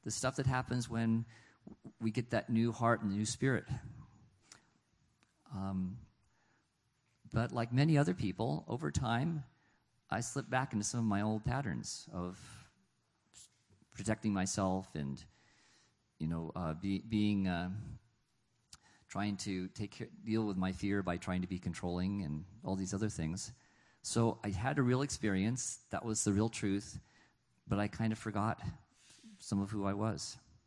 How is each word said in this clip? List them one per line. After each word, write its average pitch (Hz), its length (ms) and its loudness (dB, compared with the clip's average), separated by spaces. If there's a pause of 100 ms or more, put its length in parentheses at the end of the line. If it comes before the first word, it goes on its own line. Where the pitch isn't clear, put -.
The 107 60 -4
stuff - 260 0
that 131 100 0
happens 127 420 0
when 113 360 2 (760)
we 110 100 2
get 120 200 -2
that 113 200 0
new 113 220 4
heart 117 300 4
and 104 80 0
the 98 60 0
new 107 100 2
spirit. 131 380 0 (1900)
Um, 95 420 -2 (1400)
but 120 200 2
like 120 200 0
many 147 240 6
other 147 180 6
people, 120 540 0
over 143 220 -2
time, 135 540 0 (680)
I 117 100 0
slipped 131 300 -6
back 127 220 0
into 104 120 0
some 120 160 -2
of 113 60 2
my 101 160 2
old 107 220 0
patterns 123 680 -4
of 90 260 -6 (1600)
protecting 107 380 0
myself 95 640 0
and, 69 280 -4 (960)
you 80 80 -2
know, 82 280 -2
uh, 82 200 -2
be-, 98 340 -2
being, 104 400 2
uh, 90 220 0 (1400)
trying 101 300 0
to 92 300 -2
take 101 240 -8
care, - 160 -10 (160)
deal 110 220 2
with 98 100 0
my 92 160 2
fear 101 300 2
by 87 140 2
trying 90 260 0
to 90 60 -2
be 92 100 -4
controlling 90 640 0
and 76 220 -4 (200)
all 95 120 0
these 95 180 -2
other 104 140 0
things. 85 440 -4 (500)
So - 420 2
I 107 60 -2
had 127 280 0
a 135 40 4
real 123 200 4
experience. 110 760 0 (120)
That - 140 -4
was 110 200 0
the 104 80 4
real 107 160 4
truth. 101 500 -2 (680)
But 101 100 2
I 101 100 2
kind 110 240 0
of 110 60 -2
forgot 104 420 0 (800)
some 98 240 0
of 98 80 -4
who 101 160 -2
I 98 60 2
was 104 440 -2 (300)